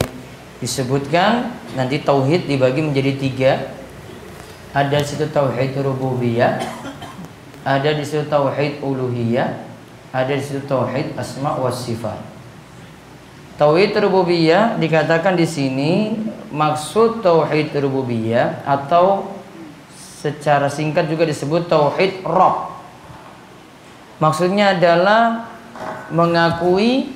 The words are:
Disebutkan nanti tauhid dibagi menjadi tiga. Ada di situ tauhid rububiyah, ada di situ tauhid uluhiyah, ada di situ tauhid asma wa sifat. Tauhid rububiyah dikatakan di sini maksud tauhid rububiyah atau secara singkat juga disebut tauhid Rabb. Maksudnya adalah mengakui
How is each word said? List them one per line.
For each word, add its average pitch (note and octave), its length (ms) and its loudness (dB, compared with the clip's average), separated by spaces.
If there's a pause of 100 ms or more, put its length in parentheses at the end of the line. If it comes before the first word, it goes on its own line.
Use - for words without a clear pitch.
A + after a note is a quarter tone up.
(600)
Disebutkan C#3+ 920 0 (240)
nanti C3 240 -2
tauhid C#3 480 2
dibagi C3 320 2
menjadi C#3 400 0
tiga. C3 320 2 (1160)
Ada C#3 320 2
di C#3 80 -2
situ D3 240 -4
tauhid C3+ 480 0
rububiyah, B2+ 800 0 (1040)
ada C#3 240 0
di D3+ 160 -2
situ D3+ 240 -4
tauhid C#3 560 0
uluhiyah, B2 800 -2 (480)
ada C3 160 0
di C#3 160 -2
situ C#3 240 -6
tauhid B2 480 -2
asma C3+ 400 -6
wa B2+ 160 -2
sifat. G#2+ 480 -6 (1400)
Tauhid F3+ 400 4
rububiyah F#3 800 4
dikatakan D#3+ 560 2
di E3 160 2
sini D3 720 0 (320)
maksud G3+ 720 0
tauhid D3+ 560 2
rububiyah B2 800 0
atau F3 720 2 (640)
secara C#3+ 720 -2
singkat D#3 400 0
juga D#3+ 160 2
disebut D3+ 400 0
tauhid D#3 560 2
Rabb. E3 480 2 (1500)
Maksudnya F3+ 560 2
adalah G#3 720 4 (640)
mengakui E3+ 1040 2